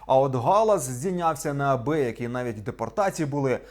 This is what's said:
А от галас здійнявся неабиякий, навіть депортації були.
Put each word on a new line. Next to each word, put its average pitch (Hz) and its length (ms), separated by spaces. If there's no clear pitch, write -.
А 131 120
от 131 160
галас 190 480
здійнявся 151 720
неабиякий, 135 720
навіть 120 340
депортації 123 640
були. 135 340